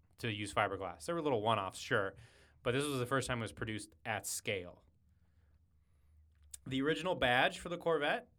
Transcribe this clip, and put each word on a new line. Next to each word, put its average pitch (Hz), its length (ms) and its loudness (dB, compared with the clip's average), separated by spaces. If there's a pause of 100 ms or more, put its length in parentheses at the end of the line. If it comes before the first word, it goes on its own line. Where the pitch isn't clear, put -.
(180)
to 120 120 -4
use 104 240 -4
fiberglass. 95 520 0
There 170 80 -2
were 170 80 -2
little 135 180 2
one-offs, 104 380 2
sure, 101 360 0 (480)
but 123 120 0
this 139 100 0
was 143 140 -2
the 123 80 0
first 131 200 0
time 127 120 -2
it 113 40 -2
was 104 100 -6
produced 107 420 -8 (100)
at 104 220 -2
scale. 90 560 -6 (1800)
The 131 160 -2
original 156 320 0
badge 131 440 4
for - 100 -8
the 175 100 -4
Corvette, 165 480 0 (120)